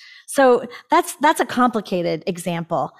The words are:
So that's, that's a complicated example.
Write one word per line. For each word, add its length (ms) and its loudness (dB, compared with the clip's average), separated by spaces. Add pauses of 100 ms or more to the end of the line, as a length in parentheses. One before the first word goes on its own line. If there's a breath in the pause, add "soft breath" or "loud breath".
(260 loud breath)
So 400 4 (240 loud breath)
that's, 260 0
that's 240 2
a 60 -2
complicated 800 -2
example. 720 -4